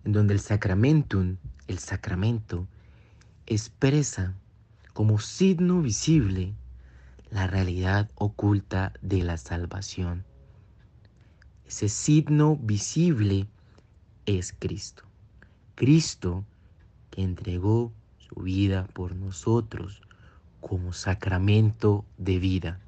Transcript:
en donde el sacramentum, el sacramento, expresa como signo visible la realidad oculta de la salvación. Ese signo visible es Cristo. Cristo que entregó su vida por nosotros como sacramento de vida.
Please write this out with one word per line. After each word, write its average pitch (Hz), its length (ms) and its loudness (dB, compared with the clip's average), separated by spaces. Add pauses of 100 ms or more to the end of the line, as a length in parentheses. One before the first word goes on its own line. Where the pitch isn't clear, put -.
en 107 80 2
donde 104 200 4
el 101 60 2
sacramentum, 104 960 2 (320)
el 90 120 -6
sacramento, 98 840 -4 (800)
expresa 113 880 0 (580)
como 107 260 2
signo 180 640 2
visible 104 760 2 (760)
la 98 160 -2
realidad 92 720 0
oculta 101 840 0
de 95 220 0
la 85 120 -2
salvación. 87 880 -6 (1400)
Ese - 220 -2
signo 151 680 4
visible 107 920 0 (760)
es 92 320 -2
Cristo. - 460 -8 (720)
Cristo 117 720 2 (680)
que 95 100 -8
entregó 95 720 0 (260)
su - 260 -16
vida 95 500 0
por 90 200 -8
nosotros 98 880 -4 (600)
como 90 320 -6
sacramento 101 1120 2 (120)
de 92 220 0
vida. 92 480 -2